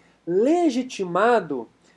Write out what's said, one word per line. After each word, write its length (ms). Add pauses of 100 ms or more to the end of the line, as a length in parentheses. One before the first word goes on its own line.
(260)
legitimado 1400 (280)